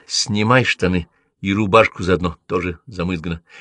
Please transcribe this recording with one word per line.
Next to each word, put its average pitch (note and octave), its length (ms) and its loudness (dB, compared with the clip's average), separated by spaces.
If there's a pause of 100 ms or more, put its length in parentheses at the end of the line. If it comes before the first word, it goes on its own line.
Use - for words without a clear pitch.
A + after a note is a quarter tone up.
Снимай A2 560 0
штаны — F#2 460 -2 (320)
и G2 140 -2
рубашку G2+ 480 2
заодно, F2 340 0 (100)
тоже F2+ 400 -4
замызгана, E2+ 560 -6 (180)